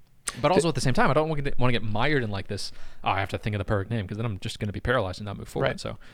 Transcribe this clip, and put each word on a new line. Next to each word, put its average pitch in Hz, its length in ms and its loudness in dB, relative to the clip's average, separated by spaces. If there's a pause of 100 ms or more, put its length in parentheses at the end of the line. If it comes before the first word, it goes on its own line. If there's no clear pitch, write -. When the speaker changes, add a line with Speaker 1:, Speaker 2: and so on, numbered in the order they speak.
(400)
Speaker 1:
but 147 120 2
also 185 120 6
Speaker 2:
Di- 170 60 2
Speaker 1:
at 151 60 -2
the 123 60 -2
same - 120 2
time, 208 160 6
I 135 40 4
don't 156 160 4
wanna 147 120 0
get, 139 160 2
wanna 123 140 6
get 113 120 2
mired 120 400 2
in, 107 60 -2
like, 101 180 -4
this, - 240 -6 (320)
"Oh, 110 60 0
I 98 100 2
have 98 100 -2
to 101 100 -4
think 107 160 -2
of - 20 -2
the 98 80 -2
perfect 98 240 0
name," 110 180 -2
'cause 104 100 -6
then 113 80 -4
I'm 101 140 -4
just - 200 -6
gonna 104 120 -2
be 95 80 -6
paralyzed 117 400 0
and 104 60 -8
not 98 120 -8
move - 120 -10
forward. 139 200 0
Speaker 2:
Right. - 100 -4
Speaker 1:
So, - 180 -8 (160)